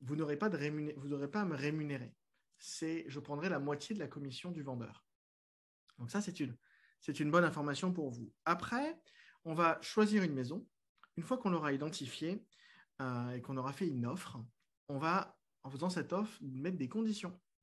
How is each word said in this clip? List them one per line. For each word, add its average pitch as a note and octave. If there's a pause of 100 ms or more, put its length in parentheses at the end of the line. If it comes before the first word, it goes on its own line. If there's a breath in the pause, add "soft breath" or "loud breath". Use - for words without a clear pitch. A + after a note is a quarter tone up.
vous C3+
n'aurez D3
pas G#3
de E3+
rémuné-, D3+
vous C#3
n'aurez C#3
pas G#3
à G3+
me E3
rémunérer. C#3+ (420)
C'est, E3
je C#3
prendrai D3
la D#3
moitié D3
de G#3
la D3
commission C#3
du D#3+
vendeur. A#2+ (960)
Donc A#2+
ça, G3+
c'est F3+
une, B2 (460 soft breath)
c'est C#3+
une D3+
bonne E3+
information D3+
pour D#3+
vous. A#2+ (140)
Après, A#3+ (480 loud breath)
on D#3+
va E3
choisir G#3+
une D#3+
maison. C3+ (520)
Une E3+
fois B3+
qu'on G#3
l'aura D3+
identifiée, D3+ (580 loud breath)
euh, B2
et B2
qu'on C3+
aura C3
fait F#3
une B2
offre, E3 (500)
on C#3+
va, E3 (260)
en C3+
faisant C#3+
cette F3
offre, G#3+
mettre C#3+
des C3
conditions. G#3+ (260)